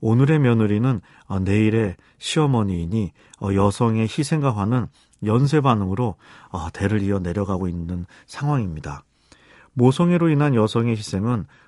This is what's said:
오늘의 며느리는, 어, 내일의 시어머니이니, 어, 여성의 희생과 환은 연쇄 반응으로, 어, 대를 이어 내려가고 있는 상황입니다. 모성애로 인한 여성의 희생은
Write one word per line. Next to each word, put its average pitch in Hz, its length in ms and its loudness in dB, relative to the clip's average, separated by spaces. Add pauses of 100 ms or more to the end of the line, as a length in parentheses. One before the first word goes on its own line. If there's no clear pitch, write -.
오늘의 135 380 4
며느리는, 113 600 2 (260)
어, 98 140 -4
내일의 107 560 0 (220)
시어머니이니, 104 920 0 (280)
어, 98 140 -2
여성의 110 480 2
희생과 139 540 -2
환은 104 300 0 (380)
연쇄 135 360 2
반응으로, 107 540 0 (360)
어, 85 220 -8
대를 101 300 0
이어 98 160 0
내려가고 92 480 -4
있는 87 400 -6 (200)
상황입니다. 87 760 -6 (680)
모성애로 170 560 4
인한 147 260 2
여성의 117 420 0
희생은 104 500 -4 (220)